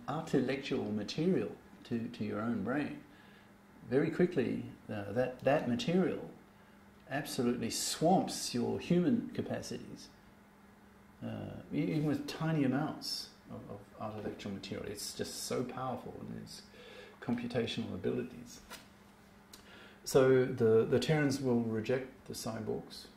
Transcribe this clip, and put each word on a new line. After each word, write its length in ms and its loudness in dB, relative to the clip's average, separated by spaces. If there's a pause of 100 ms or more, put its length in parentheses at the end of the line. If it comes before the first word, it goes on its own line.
artilectural 880 0
material 580 0 (340)
to, 240 -4
to 160 -8
your 180 -2
own 200 0
brain, 360 -2 (880)
very 220 4
quickly, 540 2 (280)
uh, 200 -6
that, 320 0
that 220 4
material 640 2 (800)
absolutely 600 0
swamps 840 2
your 240 0
human 560 4
capacities, 760 -6 (1160)
uh, 320 -8 (160)
e-, 60 0
even 260 2
with 220 0
tiny 380 0
amounts 640 -2 (220)
of, 100 -12 (100)
of 100 -12 (180)
artilectural 540 -6
material. 380 -6
It's 240 -8
just 320 -6
so 160 0
powerful 520 -6 (140)
in 140 -8
its 200 -14 (600)
computational 720 -2
abilities. 680 -6 (1400)
So 400 8
the, 440 6
the 100 6
Terrans 420 2
will 220 2
reject 640 -2
the 80 -10
cyborgs. 720 -6 (100)